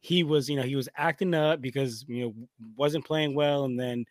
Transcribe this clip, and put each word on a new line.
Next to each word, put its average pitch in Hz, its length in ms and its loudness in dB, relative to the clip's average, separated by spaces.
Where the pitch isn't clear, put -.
he 175 220 2
was, 147 280 2
you 147 60 -2
know, 135 60 0
he 135 140 -2
was 131 200 -2
acting 165 380 0
up 156 260 2
because, 127 480 -4
you 120 180 -4
know, 113 80 -6
wasn't 147 280 2
playing 151 300 0
well, 143 300 2
and 127 140 -2
then, 123 320 -2